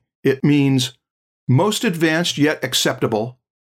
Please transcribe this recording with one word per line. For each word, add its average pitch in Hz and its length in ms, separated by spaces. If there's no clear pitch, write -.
It 135 200
means 139 500
most 175 360
advanced 165 540
yet 151 260
acceptable, 120 760